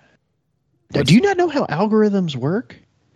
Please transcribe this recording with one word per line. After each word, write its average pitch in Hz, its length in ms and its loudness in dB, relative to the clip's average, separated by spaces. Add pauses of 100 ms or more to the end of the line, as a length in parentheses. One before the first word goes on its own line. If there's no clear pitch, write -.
(960)
Now, - 80 0
do - 120 4
you 240 60 6
not 392 160 2
know 359 120 0
how 277 180 -4
algorithms 196 680 -2
work? 156 400 -6 (400)